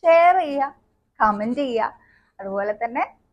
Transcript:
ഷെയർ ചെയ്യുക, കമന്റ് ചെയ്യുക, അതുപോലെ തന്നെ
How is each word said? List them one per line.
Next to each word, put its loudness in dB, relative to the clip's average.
ഷെയർ 6
ചെയ്യുക, -4
കമന്റ് -2
ചെയ്യുക, -4
അതുപോലെ -6
തന്നെ -6